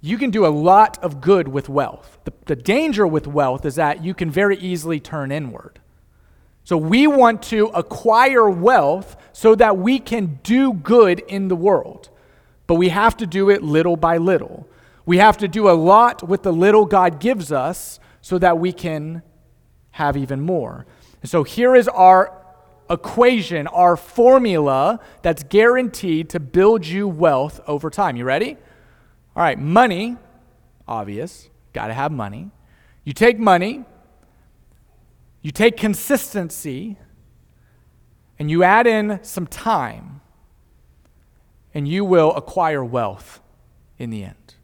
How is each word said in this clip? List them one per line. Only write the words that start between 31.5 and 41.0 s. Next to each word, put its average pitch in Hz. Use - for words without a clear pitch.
gotta 110
have 139
money. 127
You 143
take 226
money, 214
you 147
take 226
consistency, 190
and 151
you 170
add 220
in 208
some 180
time, 135